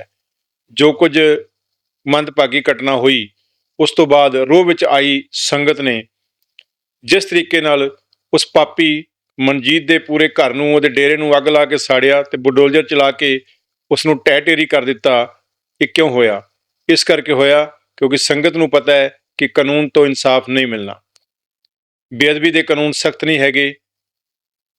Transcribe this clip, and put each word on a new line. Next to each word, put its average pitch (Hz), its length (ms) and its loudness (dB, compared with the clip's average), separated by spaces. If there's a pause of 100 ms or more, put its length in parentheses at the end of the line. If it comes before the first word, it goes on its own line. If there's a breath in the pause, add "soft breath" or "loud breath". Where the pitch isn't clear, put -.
(760)
ਜੋ 151 160 4
ਕੁਝ 156 260 0 (880)
ਮੰਦਭਾਗੀ 143 560 0
ਘਟਨਾ 135 340 -2
ਹੋਈ, 123 320 0 (520)
ਉਸ 156 120 0
ਤੋਂ 165 160 2
ਬਾਅਦ 139 280 4
ਰੋਹ 135 300 2
ਵਿੱਚ 175 200 0
ਆਈ 139 360 0 (100)
ਸੰਗਤ 143 500 -2
ਨੇ 120 220 -4 (1000)
ਜਿਸ 180 220 0
ਤਰੀਕੇ 170 360 -2
ਨਾਲ 143 280 0 (440)
ਉਸ 156 200 0
ਪਾਪੀ 151 500 0 (340)
ਮਨਜੀਤ 139 500 -2
ਦੇ 160 120 2
ਪੂਰੇ 156 300 -2
ਘਰ 139 240 0
ਨੂੰ, 147 220 -2
ਉਹਦੇ 147 140 2
ਡੇਰੇ 139 280 0
ਨੂੰ 151 200 2
ਅੱਗ 143 100 0
ਲਾ 151 180 2
ਕੇ 139 120 -4
ਸਾੜਿਆ 135 460 2
ਤੇ 139 140 -8
ਬੁਲਡੋਜ਼ਰ 139 460 2
ਚਲਾ 139 280 0
ਕੇ 135 280 -2 (520)
ਉਸ 147 140 -2
ਨੂੰ 156 120 2
ਢਹਿ 143 240 0
ਢੇਰੀ 156 240 0
ਕਰ 143 200 0
ਦਿੱਤਾ, 123 500 -2 (460)
ਇਹ 143 60 0
ਕਿਉਂ 160 220 0
ਹੋਇਆ? 113 320 0 (480)
ਇਸ 165 140 2
ਕਰਕੇ 151 300 -2
ਹੋਇਆ 139 300 2 (340)
ਕਿਉਂਕਿ 135 200 -2
ਸੰਗਤ 151 400 -2
ਨੂੰ 165 120 0
ਪਤਾ 143 240 2
ਹੈ 139 160 2 (280)
ਕਿ 139 100 -2
ਕਾਨੂੰਨ 143 420 -2
ਤੋਂ 147 160 2
ਇਨਸਾਫ 131 440 -2
ਨਹੀਂ 131 180 -2
ਮਿਲਣਾ। 104 320 -10 (1120)
ਬੇਅਦਬੀ 151 400 0
ਦੇ 160 120 0
ਕਾਨੂੰਨ 151 280 -2
ਸਖਤ - 340 -4
ਨਹੀਂ 156 140 0
ਹੈਗੇ। 139 340 0 (1040)